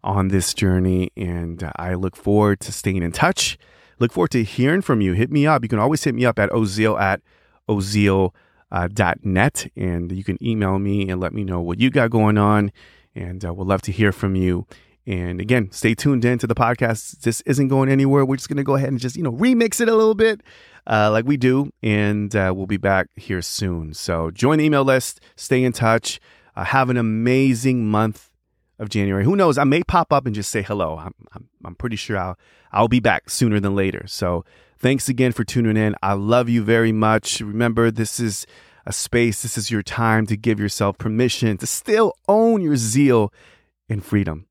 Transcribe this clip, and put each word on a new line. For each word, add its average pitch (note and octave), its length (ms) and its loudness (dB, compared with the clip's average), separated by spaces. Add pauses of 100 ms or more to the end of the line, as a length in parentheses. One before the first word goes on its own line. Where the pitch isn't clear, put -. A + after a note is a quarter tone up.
on F#2+ 280 0
this F#2+ 240 0
journey. F#2 640 0
And, F2 440 -8
uh, D#2+ 140 -10
I F2+ 200 -6
look F#2 200 -6
forward G#2 460 2
to - 100 -12
staying F#2+ 320 -4
in E2+ 80 -4
touch. - 460 -2 (420)
Look A#2+ 140 0
forward F3+ 180 0
to A#2 120 0
hearing D3 380 0
from A#2+ 200 0
you. F#2 120 2
Hit A2+ 180 0
me D3 160 2
up. C#3+ 160 2
You A2 60 -6
can A2+ 100 0
always C#3+ 240 0
hit B2+ 120 0
me A#2+ 100 0
up A#2 140 2
at G2+ 120 2
oziel G#2+ 500 0
at G2 200 0 (460)
oziel, G2 680 2 (380)
uh, F2+ 160 -2
dot G2 380 0
net. G2 500 0
And F2 360 -4
you F#2 120 -8
can G2+ 220 -4
email G#2 340 0
me G2+ 300 -2
and F#2 100 -4
let F2+ 140 -4
me G#2+ 100 -6
know F#2 160 -4
what E2+ 200 -4
you B2+ 100 4
got A#2+ 220 0
going G#2+ 260 2
on. G#2 340 2 (420)
And, F2+ 300 -10
uh, F2 100 -6
we'd F#2 140 -8
love F#2+ 160 0
to G#2 80 -6
hear G2+ 220 2
from F#2+ 220 -2
you. F2+ 320 0 (400)
And F2+ 320 -6
again, G#2+ 320 2
stay A2 220 0
tuned B2+ 320 0
in B2 140 2
to - 80 -2
the A#2 80 0
podcast. A#2 680 -2
This A#2 200 -2
isn't C3+ 260 0
going C3+ 220 2
anywhere. C3+ 360 4
We're C3+ 120 -2
just - 120 -12
gonna C#3+ 140 -2
go C#3 120 0
ahead C#3 140 -2
and C3 100 -4
just, B2+ 160 -6
you E3+ 80 -6
know, C3+ 80 -2
remix A#3 480 2
it A#3 80 2
a A3+ 80 4
little A3 200 4
bit, A3 260 2 (460)
uh, G#2+ 240 2
like A2+ 140 2
we C#3 120 2
do. B2+ 340 2 (120)
And, G#2 520 0
uh, F#2+ 200 2
we'll F#2+ 100 -6
be G2+ 120 -4
back F#2+ 380 0
here F#2 260 -6
soon. E2+ 520 -6
So E2 380 -4
join C3+ 260 0
the D3+ 80 2
email C#3+ 180 2
list, C3 380 0 (140)
stay B2+ 280 0
in B2 100 0
touch. A2+ 460 0 (360)
Uh, F#2 80 -6
have C3 260 0
an B2 80 0
amazing A#2+ 920 2
month G#2+ 440 -2 (480)
of G#2+ 100 -8
January. G2 340 0
Who E3 120 4
knows? E3 240 2
I C#3+ 40 2
may C#3+ 200 2
pop E3+ 280 0
up C#3 140 2
and A2+ 80 -2
just G2+ 160 -6
say G#2 140 -2
hello. F2 340 -4
I'm, D#2+ 160 -14 (200)
I'm, - 160 -20 (140)
I'm F2 120 -16
pretty A2+ 220 -6
sure G2+ 200 -6
I'll, F#2 200 -6 (340)
I'll G#2+ 160 4
be B2 120 4
back G#2+ 300 0
sooner G#2+ 300 2
than G2 160 0
later. F#2+ 320 -2
So F2 360 -4 (360)
thanks C3 280 0
again B2+ 260 0
for A#2+ 100 -4
tuning A2 340 0
in. G#2+ 240 0
I G2 120 -2
love A#2 360 0
you A#2 140 2
very A2+ 280 2
much. A2 500 0
Remember, A2+ 500 0
this A2 280 -6
is A2 280 -4 (400)
a G2+ 40 -8
space. A#2 520 -2
This A2+ 120 -8
is G#2+ 140 -6
your G#2+ 140 -2
time A2 420 0
to G#2+ 100 -2
give G#2+ 240 -2
yourself G2+ 380 -2
permission A2+ 600 0
to A2+ 100 -8
still G#3+ 460 0 (140)
own A3 360 4
your D3 120 2
zeal A#2 560 4 (560)
and G#2 160 -6
freedom. F2 480 -2